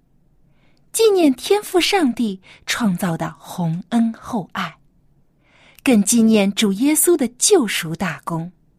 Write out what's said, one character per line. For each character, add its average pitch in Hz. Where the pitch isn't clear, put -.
纪 440
念 339
天 403
父 359
上 320
帝 208
创 202
造 175
的 160
宏 170
恩 226
厚 -
爱， 175
更 214
纪 233
念 214
主 202
耶 269
稣 339
的 262
救 320
赎 165
大 160
功。 170